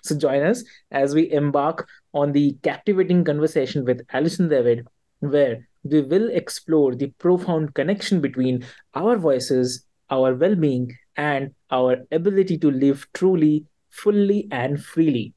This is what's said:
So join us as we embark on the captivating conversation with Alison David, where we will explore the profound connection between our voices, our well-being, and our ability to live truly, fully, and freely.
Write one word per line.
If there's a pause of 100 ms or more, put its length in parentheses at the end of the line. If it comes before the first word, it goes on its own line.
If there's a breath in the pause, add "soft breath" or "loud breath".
So
join
us (280 loud breath)
as
we
embark (260 soft breath)
on
the
captivating
conversation
with
Alison
David, (340)
where (160)
we
will
explore
the (100)
profound
connection
between (300 loud breath)
our
voices, (240)
our
well-being, (200)
and (180)
our (160)
ability
to
live
truly, (260)
fully,
and
freely.